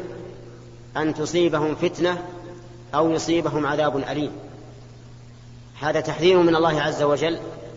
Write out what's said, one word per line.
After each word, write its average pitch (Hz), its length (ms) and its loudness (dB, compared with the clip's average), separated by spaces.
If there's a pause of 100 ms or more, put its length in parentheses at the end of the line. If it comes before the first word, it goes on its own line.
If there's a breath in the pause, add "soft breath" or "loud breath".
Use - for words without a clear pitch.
(960)
أن 156 160 0
تصيبهم 156 640 2
فتنة 170 420 0 (760)
أو 160 160 4
يصيبهم 156 540 2
عذاب 147 320 2
أليم". 135 340 -2 (1500)
هذا 151 180 2
تحذير 156 380 4
من 170 180 8
الله 160 260 4
عز 147 220 0
وجل، 147 360 2 (380)